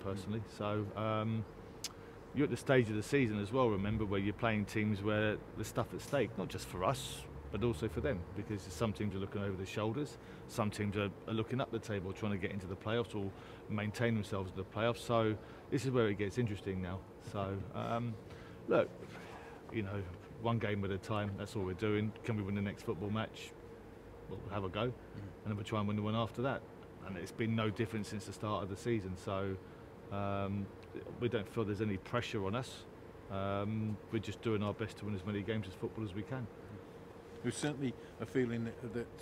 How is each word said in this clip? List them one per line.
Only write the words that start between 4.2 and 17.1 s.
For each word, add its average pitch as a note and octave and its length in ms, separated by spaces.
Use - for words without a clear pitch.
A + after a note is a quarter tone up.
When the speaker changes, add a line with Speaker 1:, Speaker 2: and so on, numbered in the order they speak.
Speaker 1:
you're G2+ 140
playing A2 320
teams G#2+ 360
where G#2+ 340
there's G#2+ 120
stuff - 260
at - 60
stake, B2+ 380
not F#2 100
just - 180
for F2+ 180
us, - 360
but G#2 120
also A#2 260
for - 120
them, - 180
because G#2 340
some G#2+ 220
teams G2+ 220
are G2 40
looking G2 240
over G2+ 140
their F#2+ 100
shoulders, A2 500
some G#2+ 220
teams G#2 260
are, G2+ 140
are A2 60
looking A2+ 260
up - 100
the A2+ 80
table, G2 340
trying G#2 200
to G2+ 60
get F#2 120
into G2 160
the F2+ 100
playoffs A#2 380
or G2+ 160
maintain G#2+ 460
themselves G2 360
in E2+ 60
the F#2 80
playoffs. A2+ 420
So A2+ 300
this B2 140
is C3+ 60
where B2 180
it G#2 100
gets G2+ 200
interesting G2+ 440
now. F#2 160